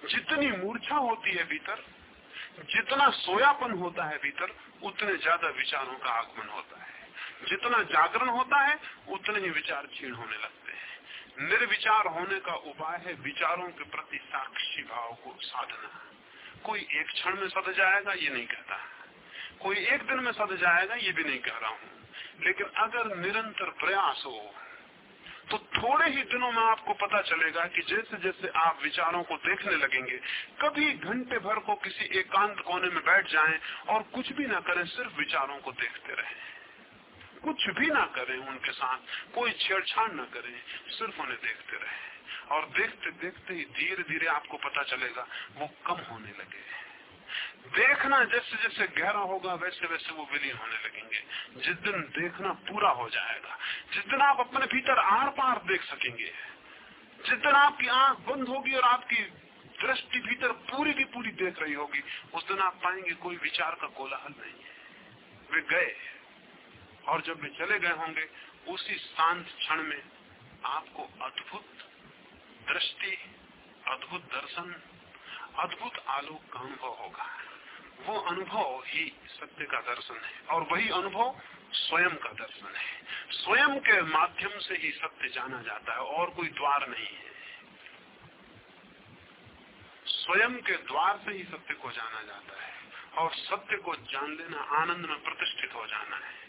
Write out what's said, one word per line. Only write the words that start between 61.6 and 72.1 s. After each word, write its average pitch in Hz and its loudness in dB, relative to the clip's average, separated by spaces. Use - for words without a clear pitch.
रही 151 -2
होगी, 143 -4
उस 165 -6
दिन 196 0
आप 185 2
पाएंगे 180 0
कोई 175 -4
विचार 165 -2
का 156 -4
कोलाहल 135 -8
नहीं - -16
है, - -18
वे 160 2
गए। 156 2
और 160 2
जब 160 -6
वे 147 -6
चले 196 2
गए 175 2
होंगे, 160 -4
उसी 339 -4
शांत 170 2
क्षण 160 2
में 147 -4
आपको - -6
अद्भुत - -10